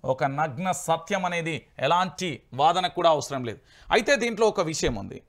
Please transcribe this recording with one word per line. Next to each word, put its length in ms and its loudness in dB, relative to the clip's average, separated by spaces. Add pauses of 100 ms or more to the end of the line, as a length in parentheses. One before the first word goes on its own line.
(140)
ఒక 100 -2 (140)
నగ్న 300 -2 (180)
సత్యం 440 -2
అనేది 260 -4 (300)
ఎలాంటి 460 0 (300)
వాదన 240 4 (120)
కూడా 180 6
అవసరం 340 -6
లేదు. 100 -12 (360)
అయితే 180 4 (100)
దీంట్లో 300 2
ఒక 60 -2 (120)
విషయం 320 0
ఉంది. 240 -12